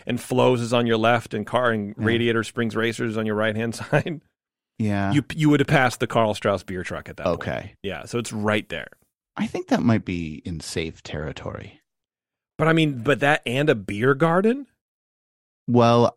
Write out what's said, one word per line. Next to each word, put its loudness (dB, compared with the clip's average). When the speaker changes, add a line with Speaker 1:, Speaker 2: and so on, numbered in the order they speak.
Speaker 1:
and -4
Flo's 2
is -2
on 2
your 2
left 2
and -4
Car 0
and -4
Speaker 2:
Yeah. -4
Speaker 1:
Radiator 2
Springs -4
Racers -2
on -4
your -2
right-hand -2
<laughs> -12
side. -4
Speaker 2:
Yeah. 0
Speaker 1:
You, 0
you 2
would 4
have 2
passed 2
the 0
Karl 2
Strauss -2
beer -8
truck -10
at -16
that -12
point. 0
Speaker 2:
Okay. -8
Speaker 1:
Yeah, -8
so -6
it's -6
right 0
there. -8
Speaker 2:
I -2
think -8
that 2
might 2
be -6
in -8
safe -8
territory. -10
Speaker 1:
But 2
I 4
mean, 2
but 0
that 2
and 0
a 6
beer 0
garden? 2
Speaker 2:
Well, 6